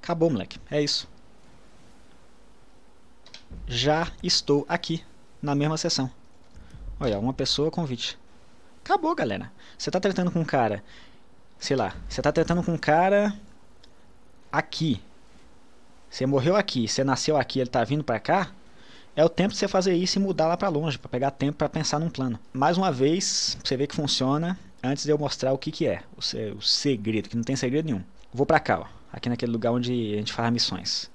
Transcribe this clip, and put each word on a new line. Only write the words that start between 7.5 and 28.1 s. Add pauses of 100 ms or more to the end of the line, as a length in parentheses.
convite. (680)
Acabou,
galera. (260)
Você
tá
tretando
com
um
cara, (760)
sei
lá, (140)
você
tá
tretando
com
um
cara (1200)
aqui. (1080)
Você
morreu
aqui,
você
nasceu
aqui,
ele
tá
vindo
pra
cá. (640)
É
o
tempo
de
você
fazer
isso
e
mudar
lá
pra
longe,
pra
pegar
tempo
pra
pensar
num
plano. (120)
Mais
uma
vez,
pra
você
ver
que
funciona, (240)
antes
de
eu
mostrar
o
que
que
é, (140)
o
se-,
o
segredo,
que
não
tem
segredo
nenhum. (320)